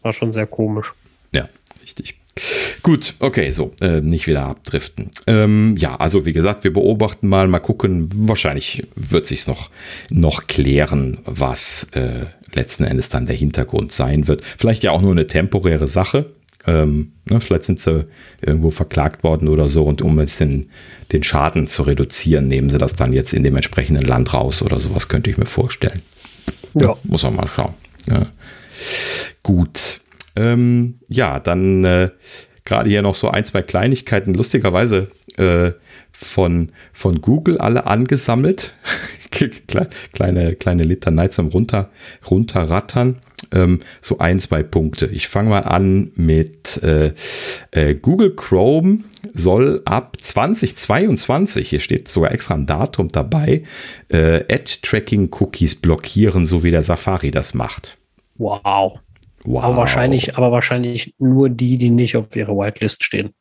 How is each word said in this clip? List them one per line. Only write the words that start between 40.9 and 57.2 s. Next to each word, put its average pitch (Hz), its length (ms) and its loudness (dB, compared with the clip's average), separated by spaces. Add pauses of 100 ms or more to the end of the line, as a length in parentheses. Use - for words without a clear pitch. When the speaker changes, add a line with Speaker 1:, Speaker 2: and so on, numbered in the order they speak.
Speaker 2:
zum 80 200 -2
Runter-, 98 420 -2 (380)
Runterrattern. 113 880 0 (340)
Ähm, 90 280 4 (200)
so - 180 -4
ein, 90 220 2
zwei 78 220 -2
Punkte. - 440 -2
Ich - 220 -6
fang 104 200 0
mal 101 120 2
an 95 560 2
mit, 80 640 0
äh, 78 300 2 (600)
äh, 73 220 2
Google 190 400 2
Chrome 160 640 2 (340)
soll 98 500 2
ab - 360 -4
zwanzig 139 560 -2
zweiundzwanzig, 160 920 0
hier 73 100 0
steht - 280 -4
sogar 82 240 0
extra - 220 -4
ein 71 120 -2
Datum 80 440 -2
dabei, 151 520 0 (460)
äh, 82 280 4 (160)
Ad-Tracking-Cookies - 1200 -2
blockieren, 87 680 2
so 85 180 0
wie 85 60 4
der 82 120 2
Safari 85 480 -2